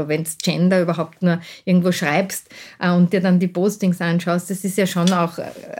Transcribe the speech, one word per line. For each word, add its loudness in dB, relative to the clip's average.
wenn's -4
Gender 2
überhaupt -4
nur 2
irgendwo 4
schreibst, -2
äh, 0
und 4
dir 2
dann 4
die 2
Postings 0
anschaust, -2
das -6
ist -4
ja 2
schon 2
auch, 0
äh, -8